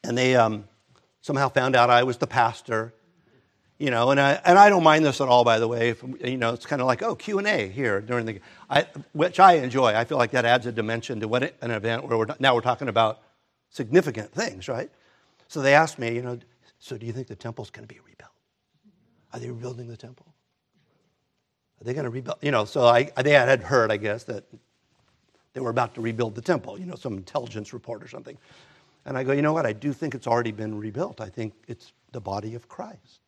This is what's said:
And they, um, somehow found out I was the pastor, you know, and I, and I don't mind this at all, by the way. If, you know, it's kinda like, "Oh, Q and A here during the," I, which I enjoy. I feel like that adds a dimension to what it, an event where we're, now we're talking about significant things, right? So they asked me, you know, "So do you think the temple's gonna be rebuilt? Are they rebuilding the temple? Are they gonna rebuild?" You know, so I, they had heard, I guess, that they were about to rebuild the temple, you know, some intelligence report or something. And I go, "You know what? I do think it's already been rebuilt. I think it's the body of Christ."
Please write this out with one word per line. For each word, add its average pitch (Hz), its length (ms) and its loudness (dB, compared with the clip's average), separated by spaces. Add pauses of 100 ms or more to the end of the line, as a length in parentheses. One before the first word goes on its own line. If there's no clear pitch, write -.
And 120 140 -4
they, 127 180 4
um, 110 320 2 (540)
somehow 139 260 -2
found 131 280 0
out 123 140 6
I 120 140 6
was 127 140 -2
the 139 100 -2
pastor, 113 680 -2 (840)
you 147 140 -2
know, 120 180 2
and 139 100 4
I, 139 240 4
and 180 140 8
I 208 120 10
don't 190 140 4
mind 156 220 6
this 139 160 0
at 139 60 0
all, 123 160 6
by 113 160 4
the 113 80 0
way. 117 220 0
If, 113 140 -6 (160)
you 123 180 -6
know, 120 140 -2
it's 120 140 -10
kinda 139 180 -4
like, 127 200 0
"Oh, 214 120 -4
Q 208 220 -8
and 202 100 -2
A 156 200 -2
here 104 340 -2
during 117 240 -4
the," 104 160 -10 (280)
I, 143 180 0 (260)
which 165 260 -2
I 185 140 10
enjoy. 127 400 2
I 113 100 2
feel 139 140 -4
like 120 140 0
that 127 140 0
adds 117 200 2
a 120 60 -6
dimension 113 480 -6
to 110 80 -6
what 123 160 -2
it, - 180 -8
an 117 80 -8
event 113 380 -4
where 117 100 0
we're, 110 100 -2 (120)
now 131 160 2
we're 117 60 0
talking 123 280 -4
about 104 320 0 (480)
significant 120 640 -2
things, 98 360 -8
right? 123 220 -8 (580)
So 151 140 -8
they 139 140 6
asked 156 240 2
me, 117 160 -6
you 120 80 -6
know, 123 160 -10 (400)
"So - 180 -16
do 107 80 -16
you 117 80 -10
think 127 140 -12
the 107 80 -16
temple's 117 340 -14
gonna 110 160 -20
be - 140 -20
rebuilt? - 320 -20 (1000)
Are - 80 -16
they 120 100 -12
rebuilding 120 380 -14
the 117 100 -18
temple? 123 280 -20 (1500)
Are - 40 -20
they 120 100 -8
gonna 135 160 -6
rebuild?" 123 320 -10
You 147 80 -2
know, 113 160 2
so 123 220 2
I, 120 240 4 (100)
they 143 100 2
had 131 300 4
heard, 117 300 2
I 107 60 0
guess, 107 260 -6
that 104 200 -12 (1120)
they 131 80 -10
were 123 80 -4
about 117 260 -2
to 117 60 -10
rebuild 113 320 -4
the 120 80 -12
temple, - 380 -4
you 185 80 -14
know, 180 80 -12
some 120 180 -10
intelligence 107 600 -10
report 113 300 -14
or - 40 -20
something. - 300 -20 (680)
And 135 140 -10
I 131 60 -6
go, 131 80 -2
"You 143 100 0
know 151 120 0
what? 160 120 -2
I 110 80 -2
do 127 200 -6
think 135 200 -8
it's 123 140 -12
already 117 240 0
been 107 260 -10
rebuilt. 110 420 -10
I 107 100 -12
think 107 260 -12 (120)
it's - 240 -18 (200)
the - 100 -14
body 101 320 -10
of 120 160 -18
Christ." - 580 -20